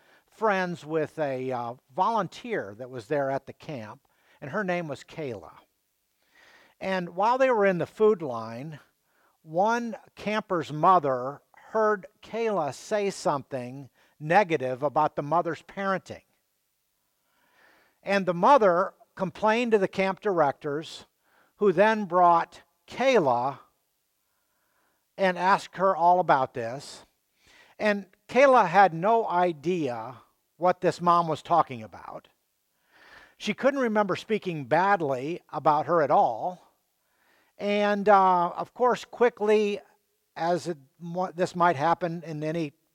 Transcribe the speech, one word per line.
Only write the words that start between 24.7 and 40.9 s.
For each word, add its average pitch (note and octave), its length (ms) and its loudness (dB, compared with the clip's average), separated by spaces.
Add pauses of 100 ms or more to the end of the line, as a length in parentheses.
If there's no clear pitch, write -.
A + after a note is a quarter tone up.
and F#3 200 0
asked F#3 380 0
her F#3+ 180 2
all F3 260 4
about D3 340 2
this. B2 500 -10 (760)
And G#3 280 -2 (220)
Kayla B3+ 380 6
had F3+ 280 6
no G#3+ 320 0
idea D3+ 920 -2 (400)
what F3+ 240 0
this E3 200 -2
mom E3+ 280 2
was D#3 140 -4
talking C#3 400 0
about. - 460 -18 (1120)
She - 160 -6
couldn't C#4 260 0
remember G#3+ 360 -2
speaking F3 480 -6
badly D#3 760 0 (100)
about D3+ 360 0
her E3 160 2
at C3+ 80 0
all. E3 640 0 (840)
And, G3+ 500 0
uh, F#3 400 6
of E3+ 260 -10
course, A#3+ 300 0
quickly, G#3+ 760 0 (560)
as E3 320 -2
it E3+ 100 -8 (200)